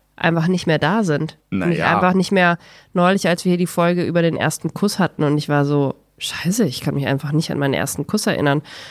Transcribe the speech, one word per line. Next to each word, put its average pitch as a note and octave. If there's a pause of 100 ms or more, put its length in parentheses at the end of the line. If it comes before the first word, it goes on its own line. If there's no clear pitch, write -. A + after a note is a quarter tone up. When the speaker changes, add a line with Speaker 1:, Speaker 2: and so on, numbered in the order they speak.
(160)
Speaker 1:
einfach E3
nicht F3+
mehr D#3
da F#3+
sind. D#3 (140)
Speaker 2:
Na F#3
Speaker 1:
Und F3
ich D#3+
Speaker 2:
ja. D3+
Speaker 1:
einfach F#3
nicht F#3
mehr, F3+ (360)
neulich, F#3
als E3+
wir F3+
hier F3
die F3
Folge F3
über E3+
den E3
ersten D3+
Kuss -
hatten E3
und D3
ich D3+
war C#3+
so, C#3+ (220)
„Scheiße, G#3
ich B2+
kann C#3+
mich C#3
einfach C3+
nicht D3+
an -
meinen C#3
ersten C#3
Kuss -
erinnern.“ D3 (280)